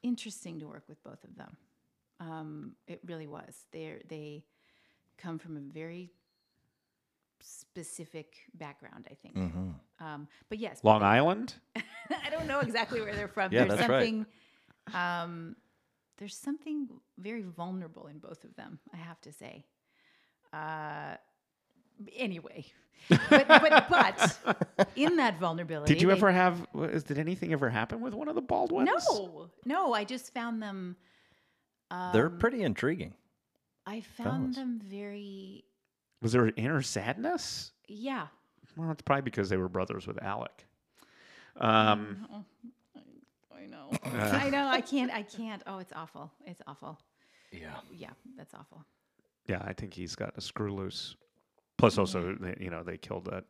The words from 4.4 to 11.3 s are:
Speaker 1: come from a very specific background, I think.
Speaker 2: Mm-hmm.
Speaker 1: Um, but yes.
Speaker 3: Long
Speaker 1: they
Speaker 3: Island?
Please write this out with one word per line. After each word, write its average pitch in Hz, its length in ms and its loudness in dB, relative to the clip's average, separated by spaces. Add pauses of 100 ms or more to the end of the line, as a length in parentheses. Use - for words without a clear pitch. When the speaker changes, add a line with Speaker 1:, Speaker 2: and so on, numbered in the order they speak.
Speaker 1:
come 165 220 -10
from 160 180 -12
a 147 40 -10
very 165 500 -12 (1300)
specific - 960 -16 (180)
background, - 560 -16
I - 40 -20
think. - 220 -16
Speaker 2:
Mm-hmm. 90 680 -8
Speaker 1:
Um, 151 240 -12 (200)
but 214 100 -8
yes. 214 240 -8
Speaker 3:
Long 107 180 8
Speaker 1:
they 101 60 6
Speaker 3:
Island? 165 480 4 (100)